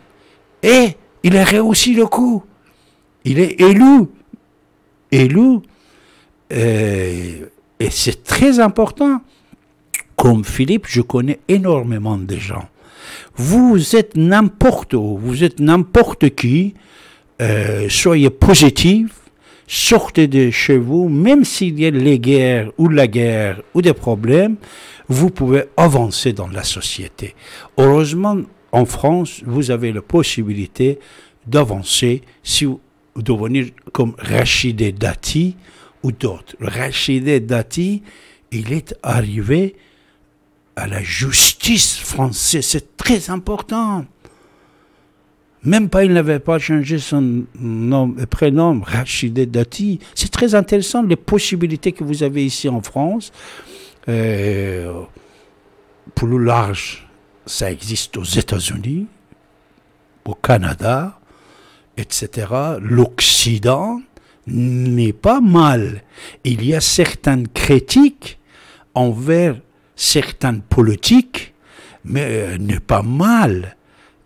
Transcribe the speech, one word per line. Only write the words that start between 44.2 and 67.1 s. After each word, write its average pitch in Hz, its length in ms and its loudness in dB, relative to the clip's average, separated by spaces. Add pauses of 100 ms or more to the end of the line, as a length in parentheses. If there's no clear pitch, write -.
Même 196 260 0
pas, 190 160 2
il 185 80 4
n'avait 156 260 0
pas 160 200 -2
changé 151 400 -2
son 127 460 -2 (140)
nom, 120 540 -2 (160)
prénom, 151 560 0
Rachid 120 480 -4 (160)
Dati. 120 500 -4 (140)
C'est - 160 -6
très 240 240 0
intéressant, 202 480 0
les 180 140 2
possibilités 175 800 -2
que - 100 -10
vous 147 180 -4
avez 143 240 -2
ici 135 240 -4
en 117 140 -4
France. 180 480 -6 (760)
Euh, 98 920 -4 (1120)
plus 120 300 -2
large, 117 640 -2 (400)
ça 95 240 -8
existe 107 460 -10
aux 95 60 -8
États-Unis, 98 840 -6 (1200)
au 104 100 -10
Canada, 120 840 -2 (800)
et 110 100 -10
cetera. 123 720 -6
L'Occident 120 1200 0 (460)
n'est 123 680 -2
pas 247 300 0
mal. 139 600 2 (400)
Il 117 200 -4
y 147 120 0
a 156 60 -4
certaines 139 680 0